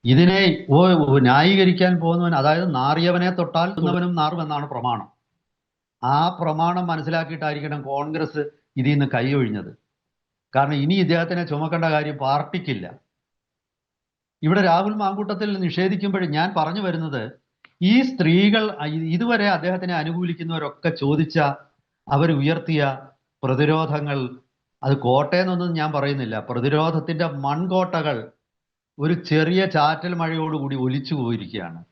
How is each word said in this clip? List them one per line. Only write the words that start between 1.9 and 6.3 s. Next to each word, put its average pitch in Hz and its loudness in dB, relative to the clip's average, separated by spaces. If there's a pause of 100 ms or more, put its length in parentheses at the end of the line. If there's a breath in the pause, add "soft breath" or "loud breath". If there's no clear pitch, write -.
പോകുന്നവൻ, 170 0
അതായത് 156 2
നാറിയവനെ 170 2
തൊട്ടാൽ ുന്നവനും 170 0 (460)
നാറുമെന്നാണ് 151 -2
പ്രമാണം. 120 -4 (960)
ആ 135 2 (200)